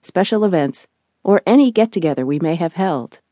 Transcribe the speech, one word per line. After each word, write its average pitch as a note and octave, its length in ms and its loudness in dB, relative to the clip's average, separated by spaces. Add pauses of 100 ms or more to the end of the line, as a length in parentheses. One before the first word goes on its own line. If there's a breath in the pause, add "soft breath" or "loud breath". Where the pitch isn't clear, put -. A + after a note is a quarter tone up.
special G#3 440 -2
events, D#3 420 -2 (360)
or G3 220 2
any B3+ 260 4
get-together E3 540 -2
we C#3+ 140 -2
may D#3+ 160 -2
have E3 180 -4
held. D#3+ 460 -4 (120)